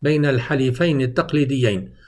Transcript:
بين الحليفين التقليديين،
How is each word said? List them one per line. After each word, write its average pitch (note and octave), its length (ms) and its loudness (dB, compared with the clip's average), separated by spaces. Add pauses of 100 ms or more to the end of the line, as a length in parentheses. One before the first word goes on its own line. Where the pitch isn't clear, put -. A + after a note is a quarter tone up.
بين D3 220 2
الحليفين C3+ 760 0
التقليديين، B2+ 920 0 (160)